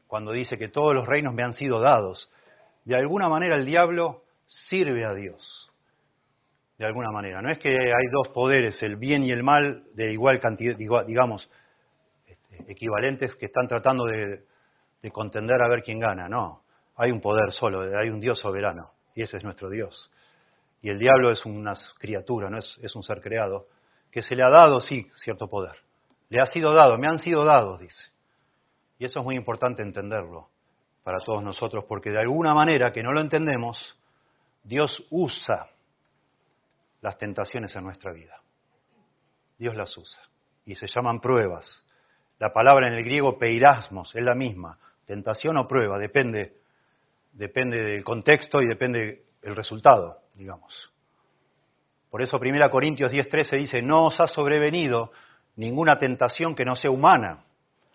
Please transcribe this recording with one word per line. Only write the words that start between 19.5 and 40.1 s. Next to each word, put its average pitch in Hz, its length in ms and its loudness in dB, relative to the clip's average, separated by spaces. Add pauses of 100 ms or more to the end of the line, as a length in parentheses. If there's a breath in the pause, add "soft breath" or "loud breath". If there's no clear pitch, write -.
Dios. 104 420 -10 (720)
Y 104 60 -6
el 101 100 -4
diablo 127 320 6
es 110 140 -2
una 104 280 -8 (240)
criatura, 101 520 -8
no 110 100 -8
es, - 220 -14
es 107 140 -14
un 104 60 -14
ser 95 200 -10
creado, 101 440 -6 (460)
que 117 100 -8
se 127 140 -6
le 127 80 2
ha 127 60 8
dado, 147 300 10
sí, 120 360 -8
cierto 107 320 -10
poder. 95 260 -8 (560)
"Le 117 120 0
ha 135 40 4
sido 156 280 0
dado, 139 240 10
me 135 100 -2
han 160 120 0
sido 160 240 0
dados", 113 360 4
dice. - 240 -20 (960)
Y 120 60 -10
eso 127 140 -8
es 123 60 -6
muy 131 100 -4
importante 123 460 -4
entenderlo 98 680 -10 (540)
para 92 220 -4
todos 107 160 -4
nosotros, 101 460 -8
porque 104 240 -8
de 107 80 -2
alguna 151 340 0
manera 151 380 2
que 113 100 -8
no 123 120 -4
lo 151 80 0
entendemos, 143 560 -4 (840)
Dios 135 460 -4
usa 123 600 -4 (1300)
las 101 180 -10
tentaciones 104 580 -8
en 92 100 -12
nuestra 92 260 -14
vida. 82 300 -20 (1160)
Dios 117 180 -6
las 104 200 -10
usa. - 260 -20 (440)